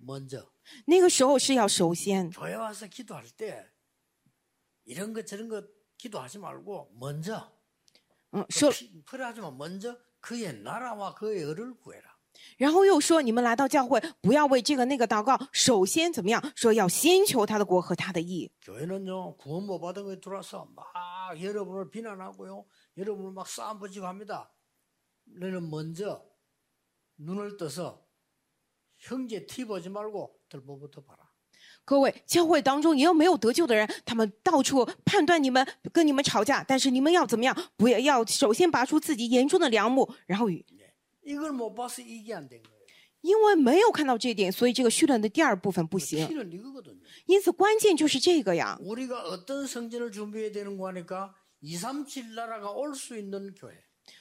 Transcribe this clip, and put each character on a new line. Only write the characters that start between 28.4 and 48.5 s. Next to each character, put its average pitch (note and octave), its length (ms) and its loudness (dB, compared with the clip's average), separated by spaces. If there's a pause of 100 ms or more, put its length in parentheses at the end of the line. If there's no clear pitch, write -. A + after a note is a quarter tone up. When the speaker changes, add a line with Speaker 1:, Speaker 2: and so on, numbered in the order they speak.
Speaker 1:
형 B3+ 260 -10
제 G#3+ 160 -10
티 - 220 -12
보 G3+ 140 -8
지 F3 100 -12
말 G#3 200 -10
고 F#3 200 -10 (180)
들 C#3+ 160 -18
보 C#3 140 -18
부 D3 100 -18
터 C#3+ 160 -20
봐 - 100 -20
라. - 120 -20 (580)
Speaker 2:
各 C#4 160 4
位， B3 260 2
教 E4+ 200 4
会 D#4+ 140 6
当 C4+ 220 2
中 D#4+ 140 6
也 C4 80 6
有 F4 100 8
没 D#4 100 6
有 F4+ 120 6
得 A3+ 160 2
救 E4 140 2
的 A#3 100 2
人， G#3+ 120 2 (160)
他 A#3+ 100 -6
们 A3 180 2 (100)
到 D#4+ 200 4
处 B3+ 260 2 (160)
判 G4 200 4
断 E4 180 4
你 C4 80 2
们， C4 160 4 (260)
跟 E4 140 6
你 D4+ 60 4
们 C#4 120 0
吵 - 180 2
架， A3+ 240 0
但 C4+ 120 2
是 C4+ 120 2
你 B3+ 100 2
们 D4 120 4
要 E4+ 140 4
怎 A3 120 0
么 A3+ 60 0
样？ B3+ 100 2 (220)
不 A3 120 4
要， A3 120 4
要 C4 260 2
首 - 260 2
先 F4 180 4
拔 C4 140 2
出 D4+ 140 0
自 D4+ 160 -2
己 A#3 140 -2
眼 B3 180 4
中 F4 140 2
的 D#4+ 80 2
梁 A3 240 2
木， C4 200 2 (140)
然 F#3 120 -2
后 A#3 120 0
与 E3 200 -6
Speaker 1:
네. G2+ 160 -20 (360)
이 C#4+ 160 -10
걸 D#4 140 -6
못 A3+ 220 -8
봐 A#3+ 140 -8
서 A#3+ 140 -14
이 A3+ 240 -18
게 A3+ 80 -10
안 D3 140 -14
된 A#2+ 140 -20
거 - 80 -20
예 - 160 -20
요. - 40 -20 (300)
Speaker 2:
因 G4 220 4
为 G#4 120 8
没 D4 260 6
有 A4+ 120 6
看 D4+ 140 -2
到 B3 120 2
这 B3 120 -2
一 A3+ 40 -2
点， F#3+ 160 0
所 A#3 160 2
以 B3 60 4
这 B3+ 100 0
个 A#3+ 80 4
绪 - 160 2
论 C4 140 4
的 G#3+ 80 0
第 - 140 0
二 B3+ 120 4
部 G3 160 -2
分 E3+ 160 -2
不 F#3 120 -4
行。 - 280 -4
Speaker 1:
피 D#4+ 80 -6
는 A#3+ 160 -8
이 F3 100 -14
거 C4 120 -18
거 C4 100 -18
든 - 80 -20
요. - 80 -20 (280)
Speaker 2:
因 G4 140 4
此 F4 120 2
关 G#4+ 260 4
键 G#4 180 4
就 D4 120 2
是 C#4 100 -2
这 E4+ 240 4
个 F#3+ 140 0